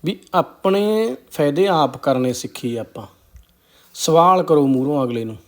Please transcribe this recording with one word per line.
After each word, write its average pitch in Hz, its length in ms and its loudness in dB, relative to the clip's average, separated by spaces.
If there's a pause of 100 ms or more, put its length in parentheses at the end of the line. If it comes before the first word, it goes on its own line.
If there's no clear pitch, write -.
ਵੀ 196 140 -4 (160)
ਆਪਣੇ 208 800 -2 (140)
ਫਾਇਦੇ 156 380 0
ਆਪ 156 280 0
ਕਰਨੇ 127 360 -2
ਸਿੱਖੀਏ 120 460 -8
ਆਪਾਂ। 98 280 -14 (880)
ਸਵਾਲ 175 480 4
ਕਰੋ 147 240 2
ਮੂਹਰੋਂ 135 380 0
ਅਗਲੇ 120 200 -4
ਨੂੰ। 110 120 -10 (100)